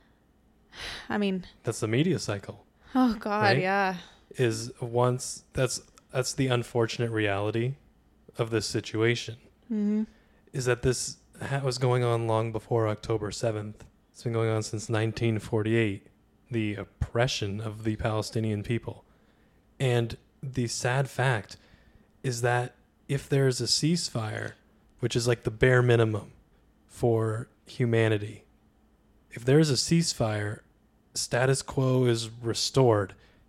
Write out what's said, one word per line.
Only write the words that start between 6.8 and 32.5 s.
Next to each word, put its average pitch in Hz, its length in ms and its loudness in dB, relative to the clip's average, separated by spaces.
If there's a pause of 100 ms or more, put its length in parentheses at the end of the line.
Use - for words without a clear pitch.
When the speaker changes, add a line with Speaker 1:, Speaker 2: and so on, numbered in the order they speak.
Speaker 2:
reality 107 640 0 (640)
of 113 120 -2
this 113 160 0
situation, 113 720 -2 (320)
Speaker 1:
Mm-hmm. 214 320 0 (500)
Speaker 2:
is 127 140 -4
that 120 160 2
this 131 340 -2 (240)
ha-, 135 200 -4
was 127 180 -2
going 123 260 2
on 117 220 0
long 113 260 0
before 110 360 0
October 104 420 -2
seventh. 107 560 -6 (260)
It's - 100 -18
been 117 120 -4
going 113 160 2
on 110 120 0
since - 280 -8
nineteen 110 480 0
forty-eight, 110 680 0 (420)
the 107 240 -2
oppression 104 840 -2
of 110 260 -8
the 110 120 0
Palestinian 107 680 -2
people. - 440 -6 (720)
And 120 380 0 (240)
the 127 240 -2
sad 131 420 -2
fact 127 480 -2 (680)
is 120 200 -4
that 123 320 0 (340)
if 139 220 -4
there 139 180 4
is 127 140 0
a - 20 -2
ceasefire, 120 880 -2 (480)
which 123 160 -2
is, 117 100 0
like, 120 180 2
the 117 60 -2
bare 127 300 6
minimum 113 520 4 (540)
for 113 640 0 (160)
humanity, 110 800 0 (880)
if 113 120 -14
there 131 160 6
is 156 120 4
a 131 40 0
ceasefire, 110 840 0 (540)
status 131 480 0
quo 131 420 2
is 113 240 2 (140)
restored. 113 720 2 (340)